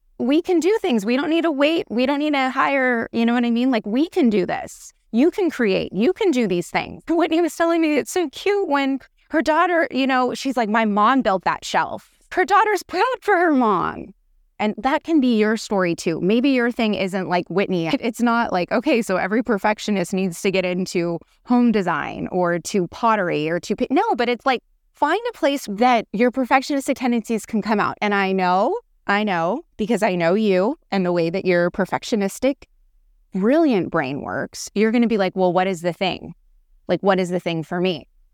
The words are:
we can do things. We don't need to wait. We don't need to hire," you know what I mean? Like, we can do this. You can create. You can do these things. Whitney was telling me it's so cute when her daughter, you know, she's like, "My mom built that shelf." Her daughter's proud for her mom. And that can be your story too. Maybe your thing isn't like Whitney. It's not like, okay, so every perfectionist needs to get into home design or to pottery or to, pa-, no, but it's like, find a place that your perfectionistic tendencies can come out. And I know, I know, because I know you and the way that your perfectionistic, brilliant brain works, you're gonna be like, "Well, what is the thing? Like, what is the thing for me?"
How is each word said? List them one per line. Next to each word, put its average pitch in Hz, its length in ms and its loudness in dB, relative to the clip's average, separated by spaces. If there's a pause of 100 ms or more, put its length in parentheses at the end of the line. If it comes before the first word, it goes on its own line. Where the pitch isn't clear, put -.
(180)
we 285 240 2
can 359 160 2
do 370 240 2
things. 226 240 0
We 240 100 0
don't 294 140 0
need 330 120 2
to 320 100 0
wait. 294 360 0
We 247 180 0
don't 285 120 0
need 302 160 0
to 262 160 0
hire," 262 640 0
you 226 120 0
know 233 100 2
what 247 100 0
I 240 80 0
mean? 247 180 0
Like, 226 160 -2
we 262 220 0
can 285 220 2
do 180 160 2
this. - 460 -10 (200)
You 277 180 4
can 359 180 -2
create. 190 440 -2
You 220 200 0
can 381 200 0
do 240 140 0
these 175 220 -2
things. - 400 -6
Whitney 320 320 2
was 320 160 -2
telling 330 240 2
me 302 160 2
it's - 140 -2
so 349 200 -2
cute 403 380 -2
when 277 300 0 (320)
her 311 100 0
daughter, 330 500 2
you 262 160 0
know, 254 280 0
she's 262 220 -4
like, 226 120 0
"My 226 160 2
mom 214 380 2
built 190 220 0
that 160 200 -2
shelf." - 460 -4 (220)
Her 359 120 2
daughter's 403 380 2
proud 453 400 -2
for 403 140 2
her 339 160 4
mom. 202 600 0 (460)
And 214 200 0
that 269 260 -2
can 320 160 2
be 247 160 2
your 214 220 2
story 185 360 0
too. 160 280 -2
Maybe 233 260 2
your 247 220 2
thing 220 240 -2
isn't 185 340 -4
like 180 220 -2
Whitney. 175 380 -2
It's 196 340 -2
not 233 320 0
like, 175 180 -2
okay, 240 300 2
so 190 140 -2
every 202 260 0
perfectionist 208 720 -2
needs 185 260 -2
to 202 100 0
get 180 140 0
into 180 540 -2 (260)
home 240 280 4
design 170 600 -2
or 175 260 0
to 175 300 -2
pottery 170 640 0
or 170 100 -2
to, - 160 -4
pa-, 254 140 -2
no, 381 240 2
but 240 160 0
it's 247 160 -4
like, 254 160 0 (320)
find 320 340 0
a 466 80 -8
place 285 320 0
that 233 460 2
your 233 160 2
perfectionistic 269 640 0
tendencies 240 480 -2
can 214 160 -4
come 208 180 0
out. 160 220 -2
And 202 140 -2
I 190 180 0
know, 190 420 2 (320)
I 202 180 2
know, 190 380 -2 (140)
because 202 260 -2
I 185 120 2
know 170 180 2
you 202 460 2 (120)
and 196 140 0
the 175 80 0
way 170 160 0
that 180 160 -4
your 175 260 2
perfectionistic, - 920 -2 (680)
brilliant 233 560 2
brain 143 320 -4
works, - 520 -8
you're 220 160 2
gonna 233 160 2
be 214 120 0
like, 185 180 0
"Well, 185 160 2
what 185 140 2
is 175 160 -4
the 175 100 -2
thing? 170 420 -6 (540)
Like, 180 140 0
what 190 180 4
is 180 80 -2
the 180 120 -2
thing 165 220 -4
for 175 160 -6
me?" 175 300 -2 (260)